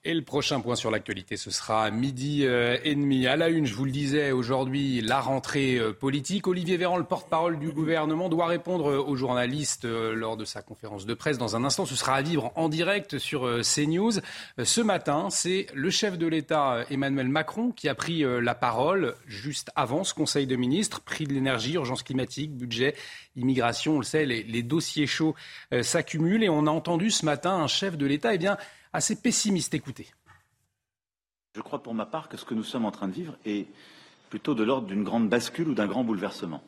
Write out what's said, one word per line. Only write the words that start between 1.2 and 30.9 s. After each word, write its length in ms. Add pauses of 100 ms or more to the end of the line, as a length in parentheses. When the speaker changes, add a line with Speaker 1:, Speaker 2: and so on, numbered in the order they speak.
Speaker 1:
ce 120
sera 320
à 80
midi, 540
euh, 400
et 100
demi. 320
À 100
la 120
une, 160
je 80
vous 140
le 40
disais, 420
aujourd'hui, 680
la 180
rentrée, 600
euh, 160
politique. 520
Olivier 300
Véran, 220
le 60
porte-parole 540
du 120
gouvernement, 580
doit 180
répondre, 440
euh, 80
aux 180
journalistes, 720
euh, 280
lors 220
de 80
sa 160
conférence 460
de 80
presse. 240
Dans 180
un 80
instant, 220
ce 100
sera 200
à 40
vivre 340
en 140
direct 480
sur, 300
euh, 160
C 240
news. 320
Euh, 480
ce 160
matin, 480
c'est 420
le 160
chef 300
de 80
l'État, 480
euh, 160
Emmanuel 400
Macron, 400
qui 180
a 60
pris, 300
euh, 160
la 140
parole 600 (120)
juste 480
avant 300
ce 80
Conseil 340
de 100
ministres. 440
Prix 260
de 60
l'énergie, 440
urgence 260
climatique, 520
budget, 400 (420)
immigration, 580
on 60
le 40
sait, 220
les, 160
les 200
dossiers 440
chauds, 280 (380)
euh, 100
s'accumulent. 600
Et 60
on 160
a 40
entendu 400
ce 140
matin 300
un 140
chef 280
de 80
l'État, 300
eh 40
bien, 200 (380)
assez 200
pessimiste. 580
Écoutez. 320 (1500)